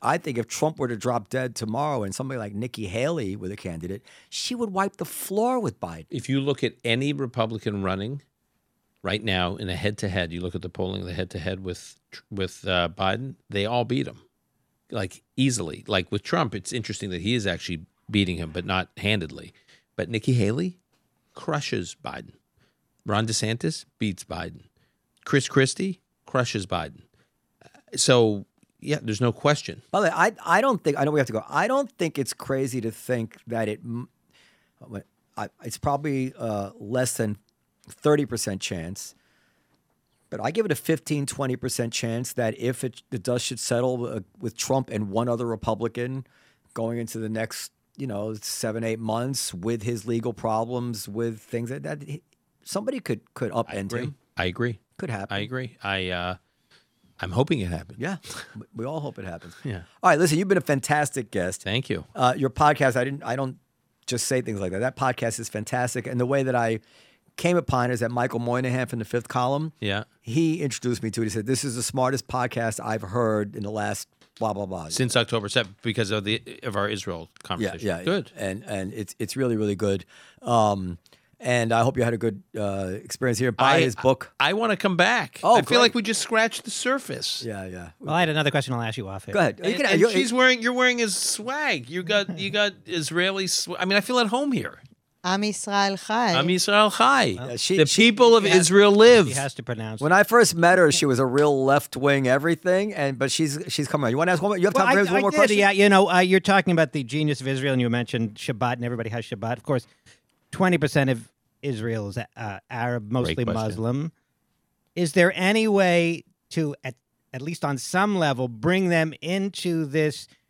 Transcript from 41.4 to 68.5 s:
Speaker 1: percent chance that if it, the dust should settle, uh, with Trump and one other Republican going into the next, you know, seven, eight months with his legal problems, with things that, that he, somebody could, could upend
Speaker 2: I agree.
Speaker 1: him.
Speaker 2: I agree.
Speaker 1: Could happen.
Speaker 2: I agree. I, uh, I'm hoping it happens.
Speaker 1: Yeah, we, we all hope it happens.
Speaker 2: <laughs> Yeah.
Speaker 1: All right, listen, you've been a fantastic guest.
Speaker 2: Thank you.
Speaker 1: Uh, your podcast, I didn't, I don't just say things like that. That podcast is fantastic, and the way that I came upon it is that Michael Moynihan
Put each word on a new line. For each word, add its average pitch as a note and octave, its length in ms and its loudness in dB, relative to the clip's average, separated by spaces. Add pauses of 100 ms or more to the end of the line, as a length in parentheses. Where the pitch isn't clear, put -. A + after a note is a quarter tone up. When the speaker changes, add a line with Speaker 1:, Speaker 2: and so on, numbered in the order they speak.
Speaker 1:
percent A#2+ 360 -4
chance A#2+ 420 -4
that A2+ 240 -2
if B2 260 -2
it, - 260 -8
the A#2+ 80 -6
dust B2 280 -2
should A#2+ 140 -8
settle, B2 460 0
uh, A2 140 -8 (180)
with - 180 -8
Trump C3 340 0
and G#2+ 200 -4
one A2+ 180 0
other A#2+ 180 -2
Republican A#2 800 -4 (480)
going A#2 260 -4
into A2+ 200 -6
the A2 100 -6
next, A2 440 -6 (240)
you C#3 100 -10
know, G#2+ 280 -6
seven, A2+ 500 -6
eight A2+ 160 -4
months A#2 520 -4
with G#2+ 300 -4
his A2+ 240 -4
legal A#2 260 -2
problems, A2+ 760 -4
with A2+ 320 -6
things A#2 300 -6
that, C#3 120 -10
that D3 200 -8
he, D3 200 -12 (400)
somebody A3 380 -6
could, - 200 -4 (140)
could A#2 160 -4
upend A2+ 220 -2
Speaker 2:
I G#2 60 -6
agree. G2+ 240 -6
Speaker 1:
him. C#3 120 -8 (220)
Speaker 2:
I F2 80 -2
agree. A2 340 -4 (180)
Speaker 1:
Could E3 140 -8
happen. G2+ 260 -6
Speaker 2:
I G2+ 40 -4
agree. B2+ 420 -8
I, F#2+ 280 -2
uh, F2+ 260 -4 (840)
I'm F#2+ 140 -8
hoping C3+ 260 2
it F#2+ 120 -4
happens. E2 280 -8
Speaker 1:
Yeah, E3 200 -6 (380)
we, G#2+ 100 -16 (100)
we A2+ 80 -6
all D3+ 160 -6
hope C#3+ 180 -10
it G2+ 60 -10
happens. F2 340 -12
Speaker 2:
<laughs> - 60 -16
Yeah. G2 180 -8 (200)
Speaker 1:
All F#3+ 80 6
right, D3+ 80 6
listen, D#3 200 4
you've F#3+ 100 0
been F#3+ 100 4
a D#3 40 -4
fantastic C#3+ 680 -2
guest. F#2 320 -4
Speaker 2:
Thank A2+ 260 -2
you. E2 140 -4 (100)
Speaker 1:
Uh, B2+ 220 4
your C3 140 0
podcast, C#3+ 440 4
I B2 80 0
didn't, C#3 220 -6
I A#2+ 100 -4
don't C3 220 -4 (500)
just B2 220 -4
say C3 140 2
things G#2+ 180 -4
like F#2 100 -2
that. F#2+ 80 -4
That B2+ 180 -4
podcast B2+ 440 -2
is A2 80 -10
fantastic, B2 580 -4
and B2+ 140 -2
the B2 60 2
way C3+ 180 2
that C3 100 -2
I A2+ 240 0 (580)
came F3 200 2
upon B2+ 340 0
it B2 40 0
is G#2+ 60 -2
that A#2 100 -2
Michael A#2+ 300 -2
Moynihan B2 460 -2